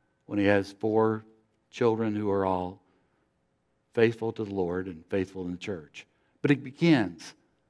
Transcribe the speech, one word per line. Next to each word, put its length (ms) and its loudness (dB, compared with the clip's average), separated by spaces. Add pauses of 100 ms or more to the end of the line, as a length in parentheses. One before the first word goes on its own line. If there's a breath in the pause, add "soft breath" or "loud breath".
(260)
when 120 -6
he 80 4
has 280 2
four 500 0 (460)
children 460 0
who 140 -2
are 160 2
all 360 -2 (1120)
faithful 400 0
to 100 -6
the 100 -8
Lord 340 -4
and 220 -14
faithful 360 -4
in 60 -6
the 60 -8
church. 480 -12 (360)
But 100 2
it 120 0
begins 720 0 (340)